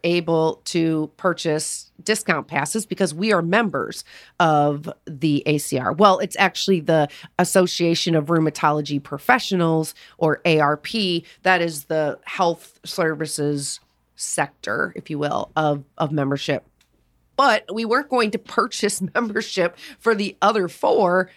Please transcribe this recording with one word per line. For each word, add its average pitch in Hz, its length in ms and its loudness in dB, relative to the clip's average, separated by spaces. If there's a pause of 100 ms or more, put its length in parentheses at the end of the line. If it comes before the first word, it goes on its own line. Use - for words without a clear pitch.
able 165 600 0
to 160 500 0
purchase 165 760 -4 (100)
discount 202 460 -2
passes 151 400 -4
because 180 260 0
we 202 200 0
are 170 100 2
members 170 640 0 (340)
of 147 500 2 (180)
the 147 400 0
A 151 120 2
C - 180 -4
R. 127 160 -2
Well, 185 280 4
it's 185 180 -6
actually 190 420 2
the 151 280 2 (320)
Association 170 720 2
of 147 120 2
Rheumatology 151 760 0
Professionals, 165 920 -2 (260)
or 156 260 0
A 156 160 4
R 151 160 2
P. 180 480 -4 (180)
That 185 180 2
is 160 260 -4
the 156 380 -2
health - 600 -2
services 147 960 -4 (340)
sector, - 800 -4
if - 160 -12
you 147 80 -6
will, - 380 -2
of, 147 260 0 (160)
of 151 140 -2
membership. 139 520 -2 (720)
But 247 360 4
we 226 120 -2
weren't 262 260 0
going 233 220 2
to 226 60 -2
purchase - 720 -2
<laughs> - 60 -8
membership 208 640 -2 (220)
for 226 160 2
the 196 260 -4
other 202 280 2
four 185 680 2